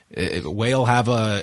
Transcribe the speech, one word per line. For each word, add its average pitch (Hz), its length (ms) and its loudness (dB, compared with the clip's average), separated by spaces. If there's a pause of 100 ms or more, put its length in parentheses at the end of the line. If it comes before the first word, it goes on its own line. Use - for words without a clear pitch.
(180)
uh, 87 260 -4
Wai 110 320 -2
will 127 120 2
have 120 200 2
a 110 360 0